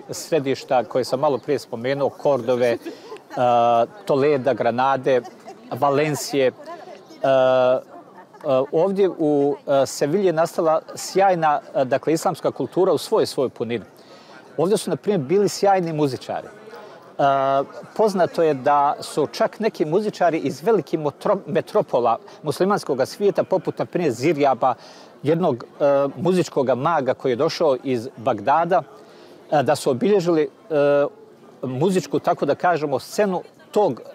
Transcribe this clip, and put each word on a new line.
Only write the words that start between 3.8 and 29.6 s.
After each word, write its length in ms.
Toleda, 500
Granade, 680
Valencije, 760
e, 60
e, 1300
ovdje 360
u, 380
e, 200
Sevilji 400
je 60
nastala 480
sjajna, 680
e, 100
dakle, 280
islamska 380
kultura 420
u 60
svojoj, 280
svojoj 240
punini. 340
Ovdje 200
su, 140
na 60
primjer, 240
bili 280
sjajni 440
muzičari. 540
E, 40
poznato 460
je 120
da 460
su 320
čak 280
neki 240
muzičari 540
iz 240
velikih 380
motro-, 460
metropola 720
muslimanskog 640
svijeta, 380
poput, 340
na 60
primjer, 280
Zirjaba, 640
jednog, 420
e, 200
muzičkog 600
maga 380
koji 180
je 40
došao 480
iz 320
Bagdada, 680
e, 120